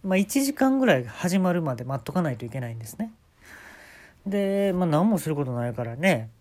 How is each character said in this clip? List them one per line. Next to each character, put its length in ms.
ま 140
あ、 20
一 260
時 120
間 240
ぐ 80
ら 100
い 80
始 320
ま 160
る 80
ま 140
で 80
待 180
っ 20
と 80
か 120
な 80
い 60
と 100
い 20
け 100
な 120
い 40
ん 40
で 80
す 100
ね。 160
で、 480
ま 120
あ、 20
何 200
も 120
す 100
る 60
こ 100
と 80
な 140
い 80
か 80
ら 120
ね 460